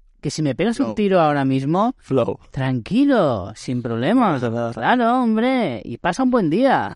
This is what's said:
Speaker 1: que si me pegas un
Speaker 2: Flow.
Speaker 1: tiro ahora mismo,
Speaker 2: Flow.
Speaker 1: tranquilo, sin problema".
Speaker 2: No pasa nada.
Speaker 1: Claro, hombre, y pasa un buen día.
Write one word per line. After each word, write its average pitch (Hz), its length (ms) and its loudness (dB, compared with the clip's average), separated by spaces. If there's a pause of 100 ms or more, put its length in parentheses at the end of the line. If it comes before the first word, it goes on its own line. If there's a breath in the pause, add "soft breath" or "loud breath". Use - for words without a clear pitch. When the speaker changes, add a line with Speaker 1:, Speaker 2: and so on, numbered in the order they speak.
(200)
Speaker 1:
que 156 120 -6
si - 100 -6
me 143 120 0
pegas 208 280 -2
un 254 60 -2
Speaker 2:
Flow. 220 80 -6
Speaker 1:
tiro 190 260 4
ahora 147 240 2
mismo, 147 540 0
Speaker 2:
Flow. 131 400 -2 (120)
Speaker 1:
tranquilo, 131 1040 0
sin 123 260 -6
problema". 131 460 0
Speaker 2:
No 170 60 2
pasa 123 160 -2
nada. 117 240 -4
Speaker 1:
Claro, 226 500 0
hombre, 226 640 0
y 120 120 -10
pasa 185 260 -2
un 254 80 2
buen 233 180 2
día. 170 460 2